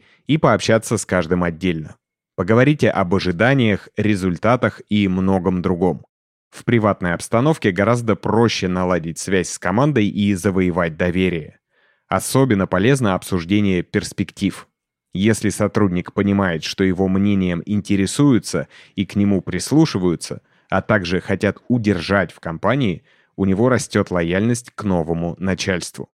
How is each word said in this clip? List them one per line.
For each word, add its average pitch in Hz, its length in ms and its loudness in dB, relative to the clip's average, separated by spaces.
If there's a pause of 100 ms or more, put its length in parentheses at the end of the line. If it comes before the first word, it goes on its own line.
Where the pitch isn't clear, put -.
(260)
и 147 120 2
пообщаться 113 600 2
с - 80 -6
каждым 90 380 0
отдельно. 85 520 -4 (400)
Поговорите 117 540 2
об 92 240 0
ожиданиях, 101 840 2
результатах 107 920 0
и 104 180 2
многом 92 540 0
другом. 90 440 0 (440)
В - 140 -20
приватной 104 500 0
обстановке 117 580 0
гораздо 110 440 2
проще 104 520 0
наладить 90 520 -2
связь 92 300 -2
с - 100 -10
командой 113 480 0
и 101 260 0
завоевать 90 600 0
доверие. 87 640 -2 (480)
Особенно 101 600 2
полезно 107 480 2
обсуждение 92 680 0
перспектив. - 840 -6 (460)
Если 104 360 0
сотрудник 98 640 -2
понимает, 98 500 0
что - 200 -2
его 95 260 2
мнением 95 560 0
интересуются 101 1040 0 (260)
и 101 100 -2
к - 100 -10
нему 101 260 2
прислушиваются, 90 1000 0 (280)
а 95 120 0
также 92 380 0
хотят 98 380 -2 (100)
удержать 98 640 0
в - 80 -20
компании, 95 640 -2 (340)
у 95 80 0
него 95 240 2
растёт 107 420 0
лояльность 95 640 -2
к - 80 -12
новому 85 560 -2
начальству. 92 680 -6 (100)